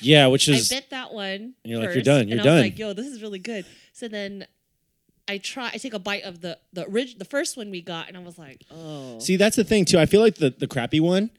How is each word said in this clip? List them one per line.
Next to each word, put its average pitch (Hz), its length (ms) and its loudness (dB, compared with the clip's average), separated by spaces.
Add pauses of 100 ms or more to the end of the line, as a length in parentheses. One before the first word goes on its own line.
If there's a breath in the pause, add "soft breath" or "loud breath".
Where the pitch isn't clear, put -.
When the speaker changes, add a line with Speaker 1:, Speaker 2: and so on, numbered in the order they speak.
Speaker 1:
Yeah, 147 260 6
which 135 200 4
Speaker 2:
I 147 60 4
Speaker 1:
is 117 160 2
Speaker 2:
bit 269 220 -6
that 262 200 -12
one 202 220 -8
Speaker 1:
and 220 200 -12 (120)
you're 113 140 -6
like, 110 80 -4
"You're - 80 -6
Speaker 2:
first, 123 100 0
Speaker 1:
done, 131 240 4
you're 117 80 -2
Speaker 2:
and 110 100 2
I 147 60 8
was 165 60 6
Speaker 1:
done." - 20 6
Speaker 2:
like, 101 180 -2
"Yo, 202 140 -8
this 226 140 -10
is 247 140 -14
really 208 180 -12
good." 202 260 -10 (280 soft breath)
So - 140 -14
then 202 380 -10 (840)
I 202 100 -4
try, 240 360 -8
I - 40 -10
take 226 160 -10
a 208 60 -8
bite 202 240 -6
of 175 180 -16
the, 170 160 -10 (160)
the 180 120 -8
orig-, 233 320 -4
the 190 80 -14
first 285 300 -6
one 208 160 -12
we 180 100 -10
got, 170 260 -10
and 190 100 -20
I 180 40 -18
was 175 160 -20
like, 139 340 -20
"Oh." 147 480 -14
Speaker 1:
See, 180 180 0
that's 202 180 4
the 226 80 4
thing 202 220 2
too. 185 140 6
I 156 60 6
feel 196 160 6
like 233 140 4
the, 147 140 2
the 127 180 -4
crappy 131 320 -2
one, 185 400 2